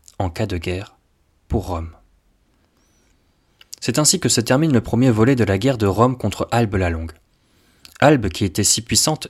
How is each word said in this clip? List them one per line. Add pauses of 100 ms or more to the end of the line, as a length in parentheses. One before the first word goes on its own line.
(180)
en
cas
de
guerre (500)
pour
Rome. (1900)
C'est
ainsi
que
se
termine
le
premier
volet
de
la
guerre
de
Rome
contre
Albe
la
Longue. (880)
Albe,
qui
était
si
puissante,